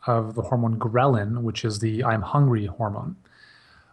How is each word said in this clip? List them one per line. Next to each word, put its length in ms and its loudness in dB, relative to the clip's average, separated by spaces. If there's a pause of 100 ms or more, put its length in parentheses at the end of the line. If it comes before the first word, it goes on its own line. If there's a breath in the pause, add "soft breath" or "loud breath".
of 280 0
the 80 -4
hormone 360 0
ghrelin, 640 2
which 220 -4
is 140 -2
the 260 -2
"I'm 180 0
hungry" 440 2
hormone. 500 -6 (760 soft breath)